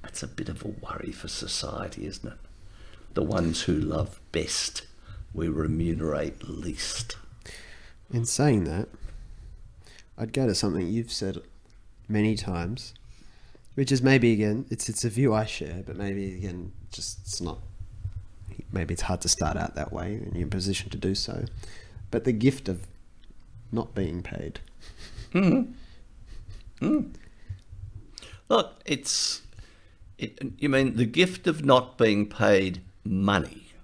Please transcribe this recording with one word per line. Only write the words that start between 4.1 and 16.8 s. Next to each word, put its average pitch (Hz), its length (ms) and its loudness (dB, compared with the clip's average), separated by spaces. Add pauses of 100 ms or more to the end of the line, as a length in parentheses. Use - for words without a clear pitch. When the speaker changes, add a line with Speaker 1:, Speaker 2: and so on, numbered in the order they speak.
Speaker 1:
best, - 540 -2 (480)
we 82 140 0
remunerate 78 1000 0
least. - 680 -6 (960)
Speaker 2:
In 117 140 0
saying 127 400 4
that, 82 220 -2 (1300)
I'd 110 160 -4
go 135 140 2
to 98 80 4
something 90 320 2
you've 117 240 -2
said 95 260 -4 (680)
many 107 280 4
times, 92 580 -4 (840)
which 135 160 2
is 127 100 6
maybe, 123 320 10
again, 107 360 4
it's, - 200 -2
it's - 160 -2
a 117 40 2
view 117 240 4
I 110 120 4
share, 85 400 -6
but - 100 -8
maybe, 98 400 -2
again, 90 360 -6 (200)